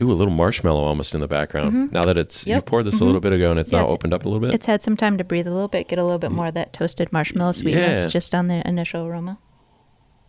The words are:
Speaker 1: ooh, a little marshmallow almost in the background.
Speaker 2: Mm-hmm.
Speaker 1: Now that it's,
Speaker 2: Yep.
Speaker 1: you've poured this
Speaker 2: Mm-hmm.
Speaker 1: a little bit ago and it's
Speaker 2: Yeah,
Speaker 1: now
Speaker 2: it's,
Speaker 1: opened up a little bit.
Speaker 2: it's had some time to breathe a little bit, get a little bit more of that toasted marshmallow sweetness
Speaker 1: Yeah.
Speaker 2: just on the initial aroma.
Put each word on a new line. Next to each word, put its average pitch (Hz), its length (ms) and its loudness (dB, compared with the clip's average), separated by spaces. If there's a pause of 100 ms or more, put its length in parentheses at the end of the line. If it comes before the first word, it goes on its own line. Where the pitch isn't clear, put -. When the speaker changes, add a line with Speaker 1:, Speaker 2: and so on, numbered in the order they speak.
Speaker 1:
ooh, 123 80 4
a 101 40 4
little 90 200 4
marshmallow 80 480 2
almost 73 320 0
in 76 60 -2
the 73 80 -2
background. 73 440 -2
Speaker 2:
Mm-hmm. 262 220 0
Speaker 1:
Now 85 100 0
that 87 140 4
it's, - 300 -2
Speaker 2:
Yep. 220 80 0
Speaker 1:
you've - 100 -2
poured 117 200 2
this 104 100 0
Speaker 2:
Mm-hmm. 214 80 0
Speaker 1:
a - 20 4
little - 140 4
bit 98 120 2
ago 87 200 4
and 82 80 2
it's 78 100 -4
Speaker 2:
Yeah, 85 80 2
Speaker 1:
now - 60 4
Speaker 2:
it's, 64 100 2
Speaker 1:
opened 85 180 -2
up 87 120 0
a - 40 -4
little 107 120 -2
bit. 120 120 0
Speaker 2:
it's 220 140 0
had 214 160 0
some 214 140 0
time 208 220 2
to 185 40 -2
breathe 175 240 -2
a 175 60 -4
little 196 160 -2
bit, 180 180 -2
get 175 140 -2
a - 20 2
little 175 160 0
bit 165 140 -4
more 170 160 -2
of 160 60 -6
that 170 180 -6
toasted - 400 -4
marshmallow 175 400 0
sweetness 170 480 0
Speaker 1:
Yeah. - 80 2
Speaker 2:
just - 260 -2
on 175 140 0
the 175 180 -2
initial 170 400 -4
aroma. 170 320 -8 (920)